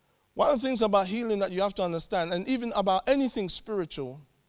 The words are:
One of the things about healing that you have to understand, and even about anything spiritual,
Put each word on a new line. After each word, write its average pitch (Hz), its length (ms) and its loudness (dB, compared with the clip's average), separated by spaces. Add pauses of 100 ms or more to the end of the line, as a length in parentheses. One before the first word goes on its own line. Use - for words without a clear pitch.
(340)
One 202 160 2
of 269 120 2
the 262 60 -2
things 254 140 0
about 196 260 4
healing 220 320 -2
that 190 120 0
you 185 100 -2
have 196 140 0
to 196 80 -2
understand, 170 500 -2
and 180 140 -2
even 240 280 -2
about 196 320 2
anything 247 420 2
spiritual, 156 680 -6 (300)